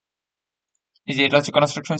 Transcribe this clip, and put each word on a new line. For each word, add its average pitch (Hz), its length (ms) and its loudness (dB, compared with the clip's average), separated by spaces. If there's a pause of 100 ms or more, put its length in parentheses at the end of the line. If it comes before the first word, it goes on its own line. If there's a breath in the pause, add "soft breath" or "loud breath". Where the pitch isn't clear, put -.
(1080)
এই 139 80 -6
যে 139 80 2
এটা 139 120 4
হচ্ছে 139 200 -2
কনস্ট্রাকশন 147 420 0